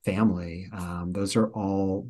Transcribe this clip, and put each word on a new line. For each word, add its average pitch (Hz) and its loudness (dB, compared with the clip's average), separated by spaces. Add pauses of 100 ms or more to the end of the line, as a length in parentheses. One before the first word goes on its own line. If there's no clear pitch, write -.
family? 92 2
Um, 87 -6
those 98 -2
are 110 6
all 98 0